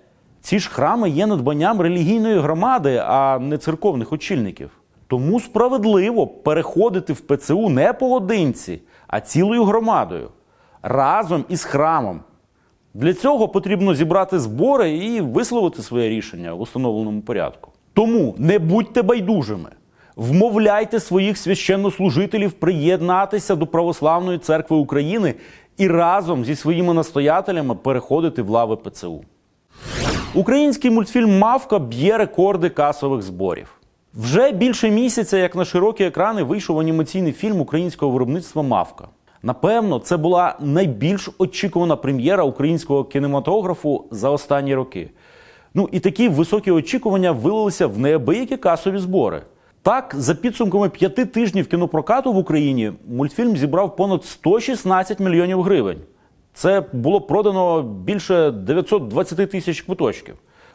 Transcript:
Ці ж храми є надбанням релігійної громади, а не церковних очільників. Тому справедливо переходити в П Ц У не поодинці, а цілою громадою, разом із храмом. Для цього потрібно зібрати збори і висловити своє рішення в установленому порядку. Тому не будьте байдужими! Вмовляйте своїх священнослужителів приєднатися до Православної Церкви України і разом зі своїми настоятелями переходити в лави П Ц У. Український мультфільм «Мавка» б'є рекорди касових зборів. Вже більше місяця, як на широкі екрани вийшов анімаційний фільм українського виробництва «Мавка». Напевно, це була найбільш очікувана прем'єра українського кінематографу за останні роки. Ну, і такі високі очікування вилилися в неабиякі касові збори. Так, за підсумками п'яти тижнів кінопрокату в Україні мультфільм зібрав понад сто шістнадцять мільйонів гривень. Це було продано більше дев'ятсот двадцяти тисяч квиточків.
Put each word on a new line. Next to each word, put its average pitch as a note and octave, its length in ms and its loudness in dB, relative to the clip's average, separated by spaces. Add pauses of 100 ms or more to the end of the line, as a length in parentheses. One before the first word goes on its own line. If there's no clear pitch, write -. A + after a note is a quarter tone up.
(400)
Ці - 180 -2
ж - 120 -6
храми F3+ 400 0
є E3 160 0
надбанням E3 540 0
релігійної F#3 580 2
громади, D#3 680 0
а C3+ 320 2
не C#3+ 200 -4
церковних D#3 540 -2
очільників. A#2 580 -4 (360)
Тому C#3+ 340 0
справедливо A3 880 2
переходити F3 840 0
в B2+ 80 -8
П - 160 0
Ц - 180 -2
У G#3+ 140 2
не D3+ 240 4
поодинці, G3+ 880 0 (260)
а G#2+ 140 -2
цілою G#3+ 440 2
громадою, F3 640 0 (540)
разом D3+ 640 0
із F3+ 160 -6
храмом. C#3 560 -2 (760)
Для D3 200 0
цього B3+ 340 2
потрібно G3 460 0
зібрати F3+ 440 2
збори D#3+ 520 2
і G#3 300 -4
висловити F3+ 640 -2
своє A#2 260 -2
рішення F2 460 -6
в F2 60 -10
установленому A2 600 -4
порядку. G2 480 -6 (220)
Тому G#3 460 2
не E3+ 200 2
будьте G3 440 0
байдужими! F3+ 680 -2 (460)
Вмовляйте G#3 840 2
своїх F#3+ 380 0
священнослужителів G3 1120 0
приєднатися F3+ 1040 0
до D#3 100 -2
Православної E3+ 720 0
Церкви D#3+ 380 0
України D3 580 0 (420)
і G3 120 2
разом E3+ 560 2
зі C#3+ 120 -4
своїми E3+ 380 0
настоятелями D#3+ 800 0
переходити C3+ 680 -2
в G2 60 -6
лави A2+ 280 2
П G2+ 140 -10
Ц - 160 -12
У. D#2+ 140 -10 (1120)
Український B3+ 560 2
мультфільм A3 480 4
«Мавка» A3 400 0
б'є C#3 400 0
рекорди F#3+ 500 0
касових C#3 540 -2
зборів. F#2 580 -6 (340)
Вже D3+ 380 2
більше A3 380 0
місяця, A3 480 0
як F3+ 180 0
на F3+ 80 0
широкі G3 400 2
екрани F#3 380 0
вийшов E3 360 -2
анімаційний D#3+ 540 0
фільм G3+ 280 -2
українського D#3 520 -2
виробництва C#3+ 500 -2
«Мавка». - 460 -2 (340)
Напевно, G3+ 560 0
це F3 180 -2
була F3 440 2
найбільш D3 800 0
очікувана E3+ 580 0
прем'єра C#3+ 480 0
українського C#3 600 0
кінематографу D3 1080 -2
за A2+ 200 -2
останні C#3 440 0
роки. B2+ 360 -6 (640)
Ну, G3 180 2
і F#3 80 0
такі A3+ 280 2
високі F3 420 0
очікування F3+ 640 2
вилилися F3+ 540 0
в G#2 120 -4
неабиякі D#3 580 0
касові F#3+ 420 0
збори. F3+ 440 0 (400)
Так, B3+ 360 0
за C#3 160 0
підсумками G3+ 540 0
п'яти G3 380 0
тижнів G3 420 -2
кінопрокату F3+ 640 0
в G3 40 2
Україні C#3+ 560 0 (160)
мультфільм D3 480 -2
зібрав D3 400 -2
понад F#3 280 0
сто G3+ 360 0
шістнадцять F#3+ 600 -2
мільйонів F#3 420 2
гривень. B2 360 0 (560)
Це F#3+ 380 2
було C#3+ 280 0
продано F#3 640 0
більше D3+ 680 0
дев'ятсот C#3+ 580 -2
двадцяти E3+ 380 -2
тисяч F3 340 -6
квиточків. D#3+ 540 -4 (400)